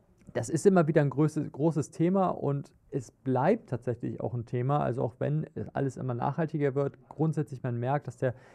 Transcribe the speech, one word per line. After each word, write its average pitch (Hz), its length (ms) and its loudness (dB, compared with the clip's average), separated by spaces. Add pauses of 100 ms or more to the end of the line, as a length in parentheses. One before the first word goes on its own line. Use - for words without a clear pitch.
(340)
das 117 160 -2
ist 156 160 0
immer 180 220 8
wieder 160 140 6
ein 143 80 2
größe-, 151 400 0
großes 151 420 0
Thema 185 360 2
und 139 420 -4 (200)
es 139 220 -6
bleibt 135 580 0
tatsächlich 120 500 -4
auch - 140 -4
ein 120 120 -4
Thema. 127 340 0
Also 135 240 -2
auch 123 160 -4
wenn 147 260 -2 (260)
alles 131 240 -2
immer 127 200 -4
nachhaltiger 139 600 -2
wird, 139 220 -2 (100)
grundsätzlich 151 560 -2
man 120 160 -2
merkt, 135 280 -2
dass 123 100 -10
der, 127 160 0 (220)